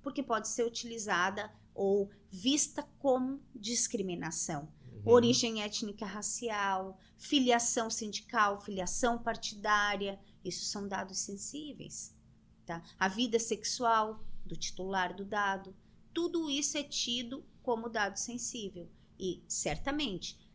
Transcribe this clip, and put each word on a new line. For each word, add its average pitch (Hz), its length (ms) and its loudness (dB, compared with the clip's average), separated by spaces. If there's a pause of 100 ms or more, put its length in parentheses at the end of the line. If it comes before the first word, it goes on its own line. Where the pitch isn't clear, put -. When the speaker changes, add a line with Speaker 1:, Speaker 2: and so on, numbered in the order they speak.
Speaker 1:
porque 277 180 -4
pode 214 260 0
ser - 160 0
utilizada 214 880 0 (220)
ou 196 380 2 (200)
vista 262 520 0 (160)
como 262 420 2 (140)
discriminação. 180 1160 -2 (200)
Speaker 2:
Uhum. 107 100 -14 (120)
Speaker 1:
Origem 233 500 6
étnica, 208 420 -4
racial, 196 920 -2 (180)
filiação 240 720 4
sindical, 208 720 0
filiação 208 560 0
partidária, 208 1040 0 (260)
isso 180 200 -4
são 202 220 -4
dados 190 300 -4
sensíveis, - 1000 -8 (520)
tá? 170 160 -6 (160)
A 190 80 4
vida 226 320 2
sexual 220 840 2 (220)
do 175 100 -4
titular 185 600 -2
do 196 100 -8
dado, 196 500 -2 (380)
tudo 330 380 -2
isso 285 260 0
é 285 60 -2
tido 247 600 -4 (200)
como 233 260 -2
dado 208 280 -2
sensível. 202 680 -6 (320)
E, 180 280 -4
certamente, 226 880 -2 (180)